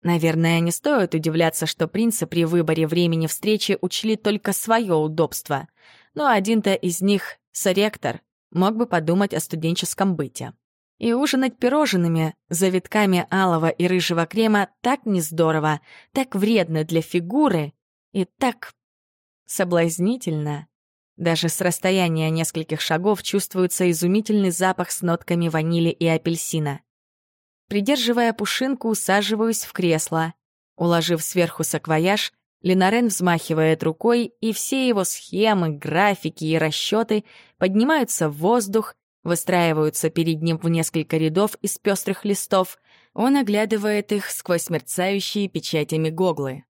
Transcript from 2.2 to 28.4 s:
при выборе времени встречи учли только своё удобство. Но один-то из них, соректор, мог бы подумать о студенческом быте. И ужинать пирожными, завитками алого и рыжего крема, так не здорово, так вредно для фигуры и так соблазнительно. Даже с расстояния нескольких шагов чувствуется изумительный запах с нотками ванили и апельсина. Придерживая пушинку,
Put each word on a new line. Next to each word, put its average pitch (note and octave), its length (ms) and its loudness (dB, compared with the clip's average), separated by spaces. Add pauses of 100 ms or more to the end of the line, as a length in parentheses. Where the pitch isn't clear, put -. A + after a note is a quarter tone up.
при E3+ 180 0
выборе D#3+ 420 2
времени E3 400 0
встречи G#3 540 -2
учли G#3+ 360 -2
только G#3 360 -2
своё G#3+ 460 0
удобство. D#3 680 -2 (480)
Но D4 140 0
один-то G#3+ 460 2
из F3+ 260 -2
них, G3 380 0 (140)
соректор, G3 680 0 (320)
мог F#3 240 2
бы A#3 100 0
подумать F3 480 0
о D3 60 -2
студенческом E3+ 720 -2
быте. C3 380 -8 (460)
И A#3 140 0
ужинать C4 460 0
пирожными, F3 760 2 (160)
завитками F#3 840 2
алого F3 360 2
и F3 200 0
рыжего E3+ 380 0
крема, G#3+ 420 2 (120)
так C4+ 260 -2
не F#3+ 160 0
здорово, D#3 580 0 (320)
так - 240 -2
вредно F#3 480 2
для D#3+ 160 0
фигуры F3 720 0 (400)
и G3 140 -2
так - 480 -4 (720)
соблазнительно. E3+ 1200 -2 (480)
Даже E3 320 0
с - 120 -4
расстояния F3 680 0
нескольких D#3+ 500 -4
шагов F3+ 420 0
чувствуется F#3 680 0
изумительный G3 600 2
запах F#3 400 -2
с - 100 -8
нотками E3+ 480 -2
ванили E3 420 0
и E3 160 -2
апельсина. D#3+ 760 -2 (880)
Придерживая A#3 640 2
пушинку, A#3+ 560 -2